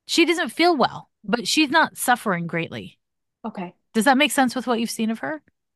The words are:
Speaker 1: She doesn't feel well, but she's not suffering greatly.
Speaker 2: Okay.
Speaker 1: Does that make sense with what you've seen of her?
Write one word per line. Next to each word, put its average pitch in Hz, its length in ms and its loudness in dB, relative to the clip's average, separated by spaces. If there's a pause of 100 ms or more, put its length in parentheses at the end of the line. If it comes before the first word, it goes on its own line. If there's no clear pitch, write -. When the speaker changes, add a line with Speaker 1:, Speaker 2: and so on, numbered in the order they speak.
Speaker 1:
She 330 200 2
doesn't 320 240 0
feel 330 280 2
well, 165 320 -2 (140)
but 190 240 -2
she's 311 240 2
not 311 260 2
suffering 190 480 0
greatly. 160 540 -8 (440)
Speaker 2:
Okay. 196 300 -10 (220)
Speaker 1:
Does 214 100 2
that 262 120 6
make 294 140 2
sense 254 240 0
with 254 120 -8
what 233 120 0
you've 233 120 -4
seen 220 180 -4
of 226 100 -6
her? 294 220 -8 (340)